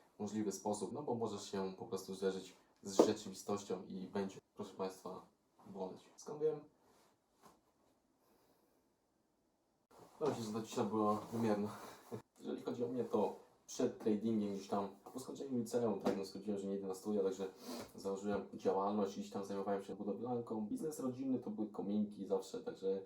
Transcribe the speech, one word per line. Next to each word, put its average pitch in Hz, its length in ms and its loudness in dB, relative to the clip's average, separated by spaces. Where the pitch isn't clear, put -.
możliwy 104 340 0
sposób, 101 400 -2
no - 100 -4
bo 123 120 -2
możesz 104 360 -2
się 95 260 -2
po 92 80 -10
prostu 95 300 -6
zderzyć 95 420 0
z 98 240 8
rzeczywistością 98 840 -2
i 92 160 -6
będzie, 98 300 -2
proszę - 200 -10
Państwa, 92 480 -6
boleć. 95 380 -8
Skąd 151 240 -8
wiem? 151 200 2
No 151 60 2
myślę, 120 180 2
że 107 80 -4
ta 110 100 -2
cisza 113 220 0
była 104 300 6
wymierna. 104 380 4
<laughs> - 340 -12
Jeżeli - 220 -4
chodzi 120 220 0
o - 40 4
mnie, 247 160 0
to 104 320 2
przed - 320 0
tradingiem 107 580 4
gdzieś 95 120 -8
tam 98 200 0
po - 80 -6
skończeniu 135 380 -2
liceum, 117 420 2
tak, 120 160 4
no, 95 80 0
stwierdziłem, 98 360 -2
że 98 60 -2
nie 98 80 0
idę 95 120 -2
na 95 80 -2
studia, 104 280 2
także 95 260 2
założyłem 98 580 0
działalność, 98 640 2
gdzieś 101 120 -6
tam 98 140 -2
zajmowałem 98 400 0
się 95 120 -6
budowlanką. 110 680 -2
Biznes 147 340 -2
rodzinny 131 380 0
to 110 120 -6
były 107 180 -2
kominki 101 580 0
zawsze, - 340 0
także 95 460 0